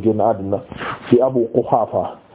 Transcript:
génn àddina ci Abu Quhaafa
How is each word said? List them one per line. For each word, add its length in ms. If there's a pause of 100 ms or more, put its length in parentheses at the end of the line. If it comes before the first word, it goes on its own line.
génn 180
àddina 380 (500)
ci 120
Abu 320
Quhaafa 640 (180)